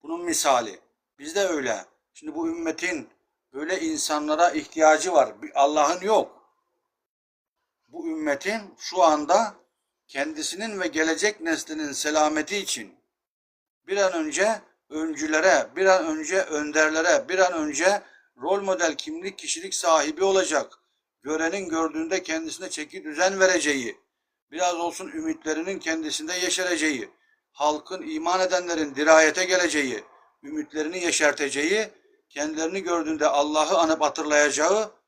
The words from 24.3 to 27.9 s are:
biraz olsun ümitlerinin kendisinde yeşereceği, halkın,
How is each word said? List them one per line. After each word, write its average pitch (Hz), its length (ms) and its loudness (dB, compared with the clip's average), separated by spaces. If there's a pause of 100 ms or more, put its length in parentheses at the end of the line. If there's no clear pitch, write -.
biraz 175 240 -2
olsun 170 320 -6
ümitlerinin 160 720 -6
kendisinde 160 540 -6
yeşereceği, 170 760 -2 (420)
halkın, 151 580 -4